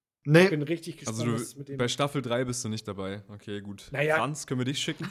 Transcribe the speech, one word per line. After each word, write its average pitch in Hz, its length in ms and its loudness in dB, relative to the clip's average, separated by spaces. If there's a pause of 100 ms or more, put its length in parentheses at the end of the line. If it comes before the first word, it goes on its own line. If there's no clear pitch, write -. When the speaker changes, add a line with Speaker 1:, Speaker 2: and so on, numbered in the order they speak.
(240)
Speaker 1:
Nee. 160 200 10
Speaker 2:
ich 196 60 6
bin 156 120 0
richtig 165 360 -6
gespannt, 113 220 -4
Speaker 3:
Also 120 100 2
du, 113 100 0
Speaker 2:
was - 160 -10
mit 139 140 -14
dem 139 80 -6
Speaker 3:
bei 123 100 2
Staffel 143 320 0
drei 120 240 0
bist 123 200 -4
du 113 40 -2
nicht 110 180 -4
dabei. 98 420 -6
Okay, 104 340 -10
gut. 101 280 -12
Speaker 2:
Naja. 151 260 2
Speaker 3:
Franz, 147 300 -2
können 127 140 -2
wir 123 60 0
dich 131 120 -2
schicken? - 320 -4